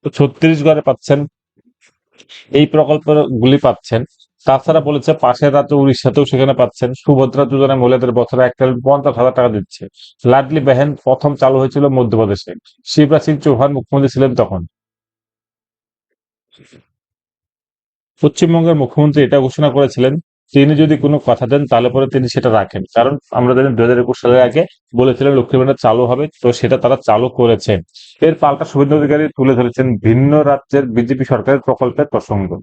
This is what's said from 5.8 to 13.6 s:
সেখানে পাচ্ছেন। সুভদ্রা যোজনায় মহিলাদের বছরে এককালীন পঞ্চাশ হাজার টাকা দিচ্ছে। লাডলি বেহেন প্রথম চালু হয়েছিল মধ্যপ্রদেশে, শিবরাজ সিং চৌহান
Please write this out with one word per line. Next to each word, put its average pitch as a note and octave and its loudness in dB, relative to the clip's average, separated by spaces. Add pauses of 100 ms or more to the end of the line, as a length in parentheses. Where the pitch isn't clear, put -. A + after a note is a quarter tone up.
সেখানে C3 0
পাচ্ছেন। B2 -2
সুভদ্রা C3+ 0
যোজনায় C3+ 0
মহিলাদের B2 0
বছরে B2 0
এককালীন B2 -2
পঞ্চাশ C#3 0
হাজার B2+ 0
টাকা B2 0
দিচ্ছে। G2+ -8 (380)
লাডলি C3+ 2
বেহেন C3+ 0
প্রথম C3+ -2
চালু C3 0
হয়েছিল C#3 0
মধ্যপ্রদেশে, A2 -2 (300)
শিবরাজ D3+ 2
সিং D3+ -2
চৌহান C#3+ 0